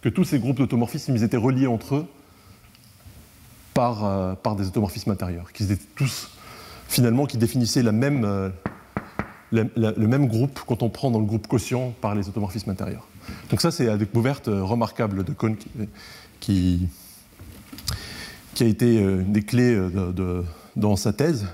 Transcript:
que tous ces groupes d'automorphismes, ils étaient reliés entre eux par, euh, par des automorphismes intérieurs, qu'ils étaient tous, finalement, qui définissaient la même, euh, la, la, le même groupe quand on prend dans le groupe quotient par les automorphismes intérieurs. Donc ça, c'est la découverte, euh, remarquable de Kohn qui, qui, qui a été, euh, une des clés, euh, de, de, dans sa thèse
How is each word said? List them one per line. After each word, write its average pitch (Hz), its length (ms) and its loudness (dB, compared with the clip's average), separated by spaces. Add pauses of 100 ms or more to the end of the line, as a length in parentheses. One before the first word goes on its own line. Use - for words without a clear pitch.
que - 80 0
tous 175 160 2
ces 147 140 0
groupes 120 180 0
d'automorphismes, 127 580 0
ils 110 100 4
étaient 120 120 2
reliés 131 300 4
entre 123 300 0
eux 156 100 -2 (1700)
par, 120 320 2
euh, 95 260 0
par 104 240 -2
des 98 100 -2
automorphismes 101 440 -2
intérieurs, 90 420 -4
qu'ils 98 200 -2
étaient 95 120 -2 (100)
tous, - 360 -4 (580)
finalement, 123 380 4
qui 135 100 -6
définissaient 117 460 2
la 113 100 4
même, 127 320 2
euh, 98 240 -2 (1040)
la, 113 120 4 (120)
la, 110 160 2
le 107 160 2
même 139 180 4
groupe 120 400 0
quand 113 160 -2
on 117 60 2
prend 131 220 -2
dans 113 100 2
le 107 60 0
groupe 104 220 -2
quotient 127 520 -2
par 104 140 -2
les 101 160 -4
automorphismes 101 400 -6
intérieurs. 95 360 -8 (420)
Donc - 140 0
ça, 170 80 4
c'est 135 160 0
la 107 100 2
découverte, 117 520 0
euh, 98 140 0
remarquable 107 640 -2
de 87 80 -6
Kohn 110 240 -2
qui, - 140 -16 (680)
qui, 92 480 2 (1600)
qui - 100 0
a 120 40 6
été, 113 320 4
euh, 95 240 4
une 95 100 0
des 107 100 4
clés, 123 320 4
euh, 95 140 2
de, 90 240 0
de, 90 320 -2 (320)
dans 101 180 2
sa 98 200 0
thèse 135 400 0